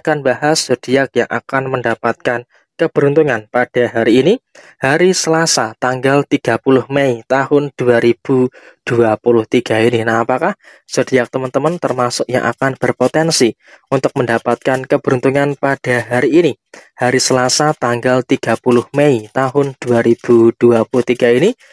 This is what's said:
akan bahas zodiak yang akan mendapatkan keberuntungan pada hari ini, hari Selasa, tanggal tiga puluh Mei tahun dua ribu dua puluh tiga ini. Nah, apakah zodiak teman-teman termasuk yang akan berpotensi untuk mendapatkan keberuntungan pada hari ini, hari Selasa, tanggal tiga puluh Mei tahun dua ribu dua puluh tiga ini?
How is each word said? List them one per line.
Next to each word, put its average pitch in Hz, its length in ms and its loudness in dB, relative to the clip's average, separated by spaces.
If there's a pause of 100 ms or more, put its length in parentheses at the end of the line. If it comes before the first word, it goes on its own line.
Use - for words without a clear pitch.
akan 151 160 -2
bahas 135 480 -2
zodiak 127 480 -2
yang 117 160 -2
akan 135 320 -6
mendapatkan 120 800 -4 (320)
keberuntungan 143 720 0
pada 123 400 -2
hari 117 320 2
ini, 175 120 2 (440)
hari 175 400 0
Selasa, 160 640 -2
tanggal 131 480 0
tiga 120 320 -2
puluh 131 320 2
Mei 135 320 -2
tahun 139 480 -2
dua 120 280 2
ribu 127 480 0 (320)
dua 113 400 0
puluh 117 240 2
tiga 117 320 -2
ini. 117 240 2
Nah, 113 240 -2
apakah 160 320 -2 (320)
zodiak 127 400 -2
teman-teman 135 480 -4
termasuk 127 480 -4
yang 123 160 -2
akan 135 400 -2
berpotensi 127 720 0 (400)
untuk 139 240 -2
mendapatkan 127 720 -2
keberuntungan 139 720 0
pada 131 400 -2
hari 127 400 2
ini, 151 100 2 (460)
hari 123 240 0
Selasa, 131 560 0
tanggal 127 480 -2
tiga 123 320 -2
puluh 120 400 0
Mei 131 320 2
tahun 135 480 -2
dua 120 240 0
ribu 117 560 4
dua 120 240 4
puluh 120 240 -2
tiga 120 240 0
ini? 156 240 2 (200)